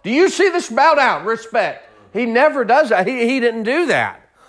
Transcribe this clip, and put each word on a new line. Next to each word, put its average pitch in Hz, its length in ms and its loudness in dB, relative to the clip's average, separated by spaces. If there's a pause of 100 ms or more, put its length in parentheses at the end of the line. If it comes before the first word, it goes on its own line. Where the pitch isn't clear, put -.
Do 196 80 -8
you 320 200 4
see 392 180 0
this?" 349 220 -4
Bow 277 240 2
down, 214 320 0
respect. 220 640 -4 (260)
He 233 100 -4
never 262 400 2
does 254 260 2
that. 185 160 2
He, 240 220 -2
he 262 120 -2
didn't 226 240 -2
do 302 220 -2
that. 120 360 -2 (260)